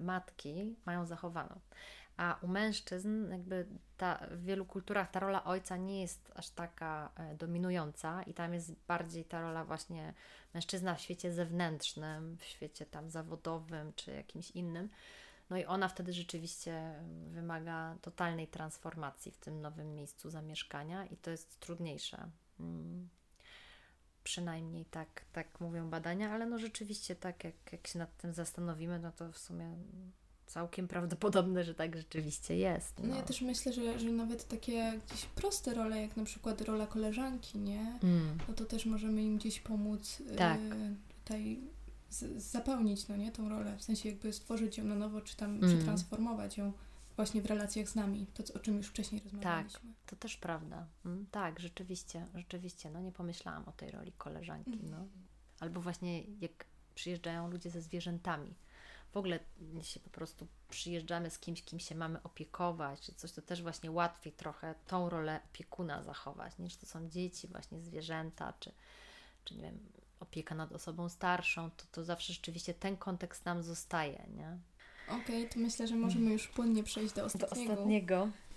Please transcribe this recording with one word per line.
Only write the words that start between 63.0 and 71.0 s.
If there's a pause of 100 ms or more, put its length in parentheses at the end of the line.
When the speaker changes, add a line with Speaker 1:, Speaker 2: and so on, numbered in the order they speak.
Speaker 1:
czy
coś,
to
też
właśnie
łatwiej
trochę (120)
tą
rolę (120)
opiekuna
zachować,
niż
to
są
dzieci,
właśnie
zwierzęta,
czy, (760)
czy
nie
wiem, (400)
opieka
nad
osobą